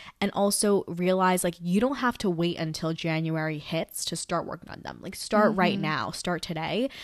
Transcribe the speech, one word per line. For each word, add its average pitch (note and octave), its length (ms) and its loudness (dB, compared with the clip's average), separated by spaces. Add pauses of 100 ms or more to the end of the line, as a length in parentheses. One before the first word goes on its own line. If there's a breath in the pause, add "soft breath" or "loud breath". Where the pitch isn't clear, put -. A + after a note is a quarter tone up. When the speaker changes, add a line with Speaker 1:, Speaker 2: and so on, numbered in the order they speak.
(220 loud breath)
Speaker 1:
and G3+ 100 0
also G3+ 560 2
realize, F#3 560 2
like, F3 160 2
you F3 200 2
don't B3+ 180 2
have A#3+ 220 0
to G3+ 100 0
wait E3+ 280 0
until D#3+ 360 -2
January D#3+ 640 -2
hits - 480 -6
to - 100 -6
start - 300 -4
working - 240 -12
on - 120 -14
them. - 200 -10
Like, - 140 -12
start G#3+ 400 4
right F3+ 180 4
Speaker 2:
Mm-hmm. - 80 -2
Speaker 1:
now, D3+ 300 -2
start - 300 -4
today. E3 480 -2 (140 loud breath)